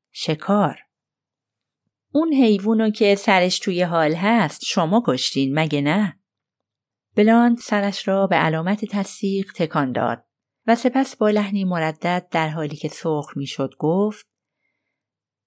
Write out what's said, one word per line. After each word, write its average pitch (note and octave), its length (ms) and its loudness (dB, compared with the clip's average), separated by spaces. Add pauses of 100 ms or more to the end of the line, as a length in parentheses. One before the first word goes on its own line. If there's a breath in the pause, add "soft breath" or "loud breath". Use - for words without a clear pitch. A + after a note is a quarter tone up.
(120)
شکار.» D#3 680 -2 (1300)
«اون D#4+ 220 2
حیوانو A3 560 4
که G3+ 260 4
سرش F#3 440 2
توی F3 240 -2
حال E3 300 2
هست، F#3+ 520 0
شما F#3 400 0
کشتین، C3+ 540 0
مگه D3+ 220 0
نه؟» E3+ 380 0 (960)
بلانت A#3 440 4
سرش G3+ 480 -4
را G3 200 2
به F3 80 0
علامت E3 500 0
تصدیق G3 680 -4
تکان D#3 360 -2
داد A#2 340 -4 (420)
و A3+ 80 4
سپس C4 400 -2
با G#3+ 140 0
لحنی G3+ 360 0
مردد، F3 680 -2
در D#3+ 180 0
حالی D3+ 260 -6
که D3+ 120 -8
سرخ D3+ 500 -4
می‌شد، C#3 420 -6
گفت: F#3+ 480 -2 (1200)